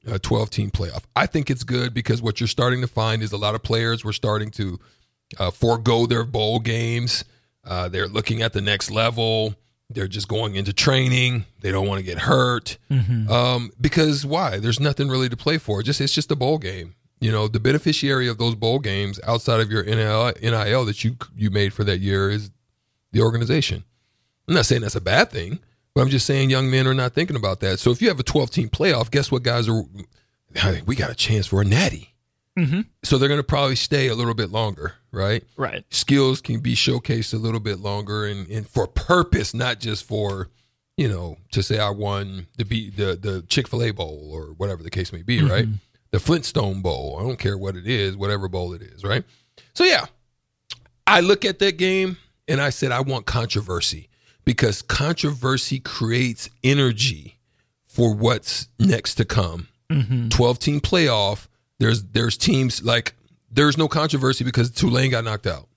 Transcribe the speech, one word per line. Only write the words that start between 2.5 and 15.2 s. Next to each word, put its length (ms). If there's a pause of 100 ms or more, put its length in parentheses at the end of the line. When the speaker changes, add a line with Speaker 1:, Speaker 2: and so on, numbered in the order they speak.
Speaker 1:
to 40
find 340
is 120
a 40
lot 200
of 80
players 400
were 80
starting 400
to, 260 (600)
uh, 120
forego 560
their 180
bowl 360
games. 640 (420)
Uh, 220
they're 180
looking 360
at 100
the 80
next 300
level. 640 (340)
They're 180
just 220
going 280
into 180
training. 720 (140)
They 120
don't 140
wanna 160
get 160
hurt. 580 (140)
Speaker 2:
Mm-hmm. 420
Speaker 1:
Um, 380 (100)
because 460
why? 320
There's 220
nothing 280
really 220